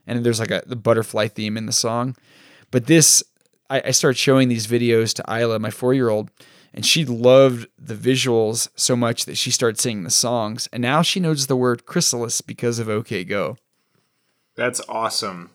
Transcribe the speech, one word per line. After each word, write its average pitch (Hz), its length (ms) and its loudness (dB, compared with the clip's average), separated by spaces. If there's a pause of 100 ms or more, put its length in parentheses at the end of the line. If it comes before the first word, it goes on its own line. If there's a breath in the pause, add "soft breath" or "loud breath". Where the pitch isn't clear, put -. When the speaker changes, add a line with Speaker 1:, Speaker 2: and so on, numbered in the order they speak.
Speaker 1:
And 120 160 -2
there's, 117 160 2
like, 110 120 -4
a, 95 140 -2
the 123 100 -10
butterfly 113 520 0
theme 107 280 -6
in 110 100 -8
the - 60 -8
song. 120 440 -2 (540 soft breath)
But 123 160 0
this, 151 380 6 (460)
I, 135 160 -2
I 131 40 -2
started 127 280 2
showing 135 300 4
these 113 180 -2
videos 117 480 2
to - 140 -10
Isla, 113 300 -2
my 107 120 -6
four-year-old, 123 600 0 (420 soft breath)
and - 140 -6
she 156 180 2
loved 123 640 4 (100)
the - 180 -14
visuals 117 800 0
so - 180 0
much 117 300 0
that - 120 -10
she - 140 -4
started 113 300 0
singing 107 240 -4
the 85 60 -8
songs. 113 640 -2
And 113 80 -6
now 135 220 2
she - 160 -2
knows 160 280 -2
the 135 100 0
word 123 300 0
chrysalis 120 540 -2
because 117 380 -6
of 113 100 -6
O 107 140 -2
K 95 220 -6
Go. 98 320 -4 (960)
Speaker 2:
That's 120 340 -4
awesome. 107 680 -6